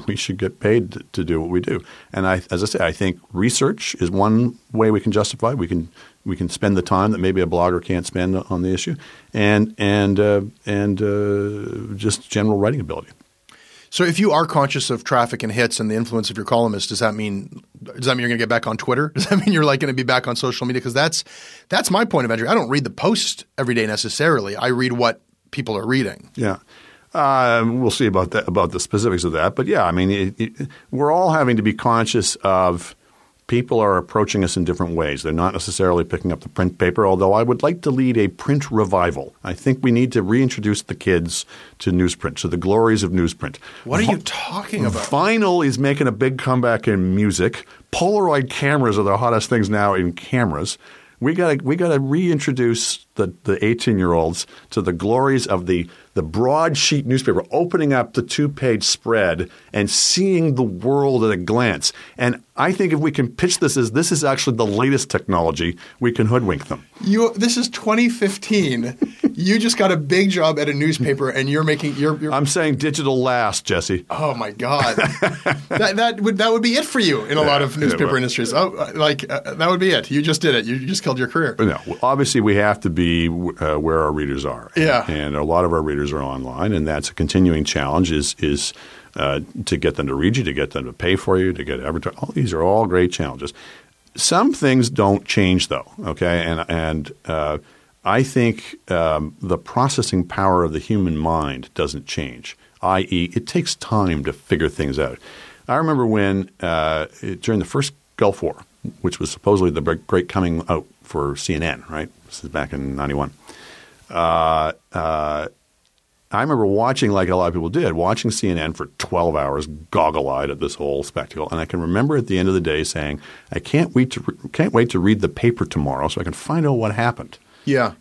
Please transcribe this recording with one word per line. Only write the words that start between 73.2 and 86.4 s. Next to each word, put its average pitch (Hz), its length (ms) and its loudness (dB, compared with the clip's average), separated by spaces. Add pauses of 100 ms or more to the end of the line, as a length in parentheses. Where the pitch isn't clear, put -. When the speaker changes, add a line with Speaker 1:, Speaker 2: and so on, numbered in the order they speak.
Speaker 1:
last, 120 440 0
Jesse. 90 440 -2
Speaker 2:
Oh 147 240 -2
my 113 180 -6
God, 123 440 0
Speaker 1:
<laughs> 147 260 -2 (460)
Speaker 2:
that, 196 300 0
that 226 240 0
would, 202 160 2
that 220 160 2
would 233 80 2
be 233 140 2
it 311 100 0
for 262 160 0
you 139 240 2
in 147 120 -2
a 156 40 4
Speaker 1:
Yeah, 151 60 2
Speaker 2:
lot 143 140 2
of 143 140 -2
Speaker 1:
it 151 60 -4
Speaker 2:
newspaper 139 320 2
Speaker 1:
would. - 20 2
Speaker 2:
industries. 123 380 -2
Oh, 175 240 0
uh, - 180 -4
like, 147 340 0
uh, 139 260 -6
that 160 140 0
would 180 120 0
be 190 100 2
it. - 180 0
You 143 120 0
just 156 200 0
did 151 140 2
it. 113 80 2
You 120 160 -4
just 131 240 -4
killed 127 160 -2
your 123 80 0
career. 151 320 0
Speaker 1:
No, 98 220 2 (200)
obviously 139 380 2
we 104 160 4
have 101 240 2
to 98 100 -2
be, 85 380 2
uh, 82 500 -2
where 80 220 2
our 76 140 2
readers 69 320 -4
are. - 320 -8
And, 160 80 2
Speaker 2:
Yeah. 127 260 2
Speaker 1:
and 73 240 -2
a 73 80 0
lot 85 220 2
of 85 80 2
our 82 80 2
readers 73 320 -2
are 76 100 -4
online, 67 480 -4